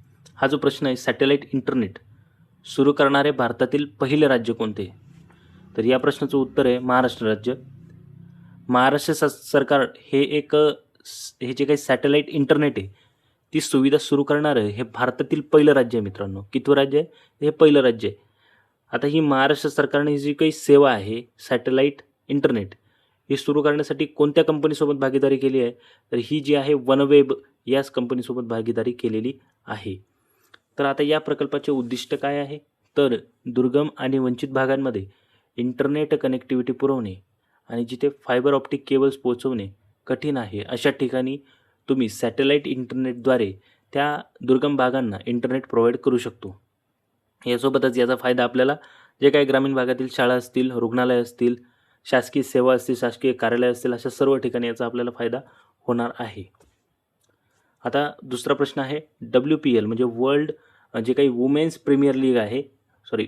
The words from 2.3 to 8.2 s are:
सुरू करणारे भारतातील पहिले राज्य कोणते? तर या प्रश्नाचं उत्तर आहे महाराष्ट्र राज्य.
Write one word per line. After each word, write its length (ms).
सुरू 280
करणारे 380
भारतातील 540
पहिले 420
राज्य 260
कोणते? 400
तर 60
या 160
प्रश्नाचं 380
उत्तर 280
आहे 140
महाराष्ट्र 480
राज्य. 260